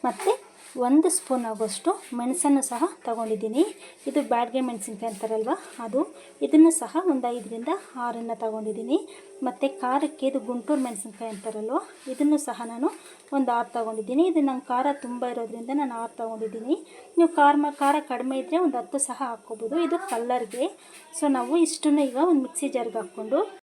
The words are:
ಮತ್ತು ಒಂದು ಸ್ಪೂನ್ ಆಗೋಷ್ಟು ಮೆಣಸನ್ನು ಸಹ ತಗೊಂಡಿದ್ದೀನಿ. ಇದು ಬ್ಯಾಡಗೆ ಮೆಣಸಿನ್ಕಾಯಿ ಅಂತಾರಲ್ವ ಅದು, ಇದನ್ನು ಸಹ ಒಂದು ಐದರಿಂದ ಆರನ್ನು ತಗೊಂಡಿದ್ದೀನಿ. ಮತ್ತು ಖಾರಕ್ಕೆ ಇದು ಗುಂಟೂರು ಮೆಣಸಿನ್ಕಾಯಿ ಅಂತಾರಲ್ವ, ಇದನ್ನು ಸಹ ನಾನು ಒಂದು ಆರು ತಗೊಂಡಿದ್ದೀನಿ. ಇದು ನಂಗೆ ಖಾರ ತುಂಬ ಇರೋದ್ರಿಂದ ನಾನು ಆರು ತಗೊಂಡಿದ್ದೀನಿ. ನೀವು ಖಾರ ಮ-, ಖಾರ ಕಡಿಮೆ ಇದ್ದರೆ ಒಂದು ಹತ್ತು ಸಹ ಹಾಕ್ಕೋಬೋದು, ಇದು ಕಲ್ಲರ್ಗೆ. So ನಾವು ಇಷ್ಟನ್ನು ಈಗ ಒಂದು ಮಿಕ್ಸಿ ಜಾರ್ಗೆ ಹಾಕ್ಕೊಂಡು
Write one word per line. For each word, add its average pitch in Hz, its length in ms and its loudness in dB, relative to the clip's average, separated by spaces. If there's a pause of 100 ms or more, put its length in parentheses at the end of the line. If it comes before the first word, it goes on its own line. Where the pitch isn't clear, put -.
ಮತ್ತು 381 240 0 (540)
ಒಂದು 311 300 6
ಸ್ಪೂನ್ 247 340 -2
ಆಗೋಷ್ಟು 214 400 -2 (280)
ಮೆಣಸನ್ನು 269 520 2
ಸಹ 247 140 0 (220)
ತಗೊಂಡಿದ್ದೀನಿ. 220 560 0 (460)
ಇದು 294 120 2 (100)
ಬ್ಯಾಡಗೆ 240 380 0
ಮೆಣಸಿನ್ಕಾಯಿ 226 420 -8
ಅಂತಾರಲ್ವ 220 420 -2 (320)
ಅದು, 226 160 0 (460)
ಇದನ್ನು 320 240 10 (100)
ಸಹ 233 160 -6 (160)
ಒಂದು 254 220 0
ಐದರಿಂದ 226 360 -6 (340)
ಆರನ್ನು 233 380 -4
ತಗೊಂಡಿದ್ದೀನಿ. 220 560 -2 (480)
ಮತ್ತು 247 200 -2 (160)
ಖಾರಕ್ಕೆ 262 480 0
ಇದು 269 80 -2 (100)
ಗುಂಟೂರು 247 380 -2
ಮೆಣಸಿನ್ಕಾಯಿ 226 480 -10
ಅಂತಾರಲ್ವ, 220 440 -4 (340)
ಇದನ್ನು 294 340 2
ಸಹ 226 120 -8 (140)
ನಾನು 247 160 -2 (480)
ಒಂದು 254 220 2
ಆರು 233 180 -2
ತಗೊಂಡಿದ್ದೀನಿ. 226 540 0
ಇದು 320 180 2
ನಂಗೆ 254 220 -4
ಖಾರ 254 160 2 (180)
ತುಂಬ 240 180 -6 (120)
ಇರೋದ್ರಿಂದ 233 360 -8 (100)
ನಾನು 254 200 -2
ಆರು 226 200 -8
ತಗೊಂಡಿದ್ದೀನಿ. 226 560 -4 (400)
ನೀವು 339 120 6 (100)
ಖಾರ 294 240 8
ಮ-, 294 100 0 (100)
ಖಾರ 285 140 4 (140)
ಕಡಿಮೆ 254 320 -4
ಇದ್ದರೆ 330 220 0
ಒಂದು 262 160 2
ಹತ್ತು 269 260 -4
ಸಹ 254 120 -8 (120)
ಹಾಕ್ಕೋಬೋದು, 226 560 -6
ಇದು 330 120 0 (120)
ಕಲ್ಲರ್ಗೆ. 240 560 -2 (520)
So 294 180 2
ನಾವು 247 180 0 (120)
ಇಷ್ಟನ್ನು 294 420 2
ಈಗ 240 100 -4 (140)
ಒಂದು 269 140 4
ಮಿಕ್ಸಿ - 280 -4
ಜಾರ್ಗೆ 226 280 -2
ಹಾಕ್ಕೊಂಡು 220 360 -2 (320)